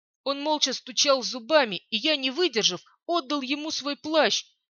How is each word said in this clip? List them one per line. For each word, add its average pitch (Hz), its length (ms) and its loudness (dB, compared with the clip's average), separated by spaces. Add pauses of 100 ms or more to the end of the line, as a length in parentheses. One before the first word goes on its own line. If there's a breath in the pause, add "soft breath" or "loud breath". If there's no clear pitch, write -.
(220)
Он 277 180 -4
молча 285 340 0
стучал 262 480 0
зубами, 226 680 0
и 220 80 -4
я, 294 200 0
не 262 140 -2
выдержав, 233 520 0 (240 soft breath)
отдал 294 340 -2
ему 294 300 -4
свой 277 260 -6
плащ, 302 480 2 (240)